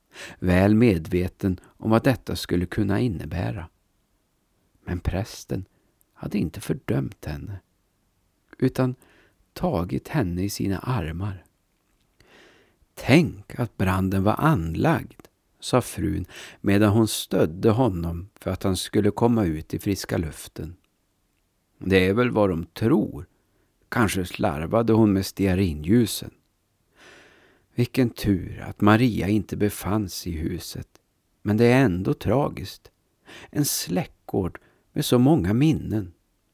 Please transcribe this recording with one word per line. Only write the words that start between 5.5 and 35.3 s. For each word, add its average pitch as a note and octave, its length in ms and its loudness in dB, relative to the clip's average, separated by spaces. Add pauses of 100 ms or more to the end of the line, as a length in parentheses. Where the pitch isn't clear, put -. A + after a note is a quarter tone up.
hade - 240 -6
inte - 240 -4
fördömt - 640 -6
henne, D2+ 340 -10 (960)
utan B2+ 380 0 (580)
tagit B2+ 540 -2
henne F2+ 360 -2
i G2+ 60 -2
sina G2+ 300 -4
armar. F#2+ 640 -6 (1500)
"Tänk A#2 680 2
att - 180 -6
branden F#2+ 460 0
var G#2+ 140 2
anlagd", C#3 840 0 (380)
sa B2+ 220 0
frun F2+ 440 -4 (360)
medan G2+ 280 4
hon A2 180 4
stödde A2 640 0
honom F#2 640 0
för - 160 -6
att - 120 -6
han F#2+ 140 0
skulle G#2 340 0
komma A#2 340 2
ut D#2+ 280 -4
i - 60 -4
friska - 380 -4
luften. E2 580 -8 (1000)
"Det F#2 300 4
är G2 60 4
väl A#2+ 180 2
vad G#2 180 4
de E2+ 160 -2
tror. A#2+ 600 -2 (640)
Kanske F#2 360 0
slarvade G2+ 680 0
hon G#2+ 200 6
med F#2+ 120 0
stearinljusen." F#2+ 1080 0 (1400)
Vilken B2 340 0
tur - 500 -2
att - 220 -10
Maria G#2 460 4
inte G2+ 300 0
befann G2+ 520 -2
sig - 240 -8
i D#2+ 40 -6
huset. - 500 -8 (540)
Men G#2 160 0
det A#2+ 80 6
är B2+ 180 6
ändå G2 300 2
tragiskt. - 800 -4 (580)
En D3 160 -2
släktgård - 960 -4 (340)
med D3 120 -4
så B2 140 4
många B2 340 4